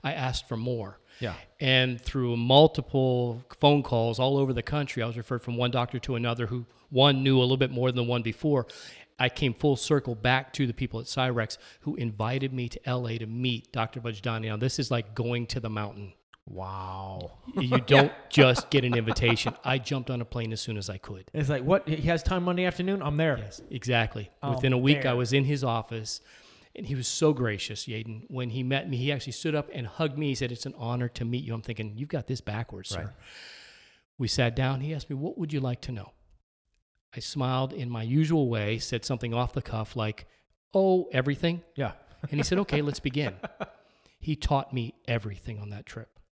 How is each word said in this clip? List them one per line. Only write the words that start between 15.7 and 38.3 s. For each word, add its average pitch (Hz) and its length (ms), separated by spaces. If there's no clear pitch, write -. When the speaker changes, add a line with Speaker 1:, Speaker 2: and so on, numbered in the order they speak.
Speaker 2:
Wow. 95 840
Speaker 1:
You 127 260
Speaker 2:
<laughs> 117 40
Speaker 1:
don't 139 260
just 127 400
get 135 140
an 120 120
invitation. 113 580
I 131 140
jumped 127 320
on 123 100
a 117 60
plane 113 260
as 110 100
soon 110 160
as 98 120
I 95 80
could. 95 360
Speaker 2:
It's 147 140
like, 139 160
"What? 180 240
He 156 200
has 165 160
time 185 200
Monday 180 220
afternoon? 185 360
I'm 147 160
there." 156 200
Speaker 1:
Yes, 104 320
exactly. 113 600
Speaker 2:
I'm 123 140
Speaker 1:
Within 131 180
a 123 40
week, 139 220
I - 40
Speaker 2:
there. 127 120
Speaker 1:
was 123 160
in 135 140
his 139 180
office, 113 560
and - 100
he 127 100
was 127 120
so 156 260
gracious, 110 520
Yaden. 113 440
When 127 200
he 127 140
met 135 260
me, 127 80
he 131 140
actually 135 220
stood 156 220
up 147 180
and 120 140
hugged 143 300
me. 151 120
He 131 60
said, 120 160
"It's 120 140
an 135 120
honor 120 320
to - 140
meet 123 220
you." 117 80
I'm 113 80
thinking, 110 340
"You've 139 140
got 131 180
this 131 140
backwards, 104 480
sir." 90 160
Speaker 2:
Right. 104 80
Speaker 1:
We 123 100
sat 120 280
down. 131 260
He 151 120
asked 143 160
me, 143 60
"What 143 220
would 156 160
you 143 60
like 123 220
to - 100
know?" 101 200
I 131 40
smiled 131 540
in 120 160
my 113 140
usual 147 460